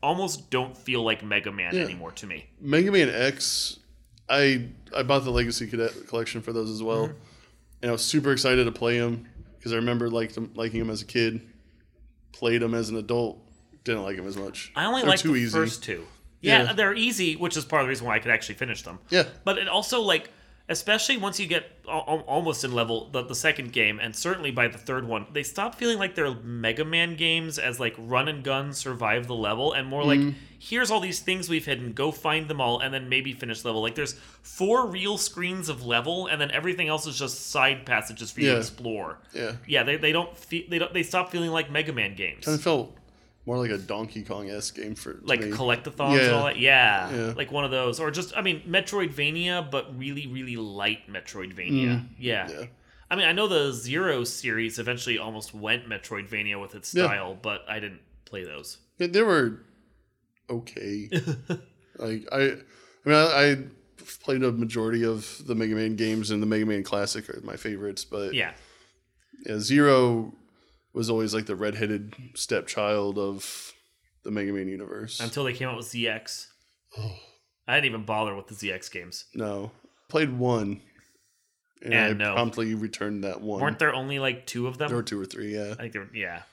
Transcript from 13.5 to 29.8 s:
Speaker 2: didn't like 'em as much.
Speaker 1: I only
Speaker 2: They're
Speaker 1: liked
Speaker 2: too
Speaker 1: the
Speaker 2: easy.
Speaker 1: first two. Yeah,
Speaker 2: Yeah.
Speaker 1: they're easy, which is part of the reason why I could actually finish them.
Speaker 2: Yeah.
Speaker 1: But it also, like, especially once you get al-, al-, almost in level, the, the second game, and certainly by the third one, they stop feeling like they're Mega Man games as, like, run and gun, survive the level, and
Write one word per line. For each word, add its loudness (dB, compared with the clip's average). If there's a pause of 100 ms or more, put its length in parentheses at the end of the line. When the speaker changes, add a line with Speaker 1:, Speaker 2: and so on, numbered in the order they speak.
Speaker 2:
didn't -2
like -4
'em -6
as -6
much. -10
Speaker 1:
I 2
only 2
Speaker 2:
They're 6
Speaker 1:
liked 6
Speaker 2:
too 4
Speaker 1:
the 4
Speaker 2:
easy. 0
Speaker 1:
first 0
two. -6 (340)
Yeah, 6
Speaker 2:
Yeah. 2
Speaker 1:
they're 4
easy, 0
which -2
is -4
part 2
of 2
the 0
reason -2
why 2
I 6
could 0
actually 2
finish -6
them. -12 (120)
Speaker 2:
Yeah. 6 (200)
Speaker 1:
But 2
it -2
also, 0
like, 2 (420)
especially 2
once -2
you -2
get -2 (180)
al-, -2
al-, 0
almost 0
in 0
level, 0
the, -2
the -8
second 0
game, 4
and -6
certainly -2
by 4
the -6
third -4
one, -4
they -2
stop -4
feeling 0
like -2
they're 0
Mega -2
Man 2
games 0
as, -2
like, -2
run 2
and -6
gun, -2
survive 0
the -4
level, 0
and -2